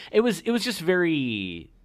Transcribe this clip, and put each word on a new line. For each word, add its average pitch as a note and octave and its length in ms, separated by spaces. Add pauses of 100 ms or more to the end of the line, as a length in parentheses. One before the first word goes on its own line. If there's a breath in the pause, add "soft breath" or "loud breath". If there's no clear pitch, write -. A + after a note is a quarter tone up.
(120)
It G#3+ 100
was, A3+ 200
it A3+ 100
was A#3 120
just A3 160
very, C3+ 920 (160)